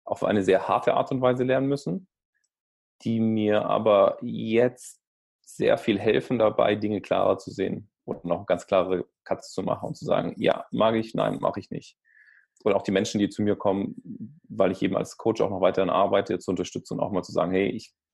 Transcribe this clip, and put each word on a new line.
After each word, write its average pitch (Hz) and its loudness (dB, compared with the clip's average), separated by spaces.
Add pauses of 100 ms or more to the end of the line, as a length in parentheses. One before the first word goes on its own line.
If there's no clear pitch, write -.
auf - -4
eine 104 2
sehr 92 4
harte 117 2
Art 127 0
und 131 -2
Weise 127 2
lernen 135 0
müssen, 165 -4 (960)
die 113 0
mir 107 2
aber 107 4
jetzt 113 -2 (440)
sehr 110 0
viel 101 0
helfen 113 0
dabei, 107 2
Dinge 104 -2
klarer 95 0
zu - -14
sehen 101 -6 (140)
und - -10
noch 87 -2
ganz 87 -2
klare 92 0 (180)
Cuts - -8
zu - -6
machen - -4
und - -10
zu - -14
sagen, - 0
"Ja, - -2
mag 113 2
ich, 113 -4
nein, - -2
mag - -2
ich - -12
nicht." - -14 (680)
Oder 98 4
auch 95 -2
die - -4
Menschen, 98 0
die 98 2
zu - -6
mir 104 0
kommen, - -4
weil 95 2
ich - -8
eben 95 0
als - -4
Coach 113 -2
auch 101 0
noch 92 -6
weiterhin 92 2
arbeite, 98 2
zu - -6
unterstützen - -6
und - -6
auch 98 -2
mal 90 -2
zu - -16
sagen, 82 0
"Hey, 95 2
ich - -10 (200)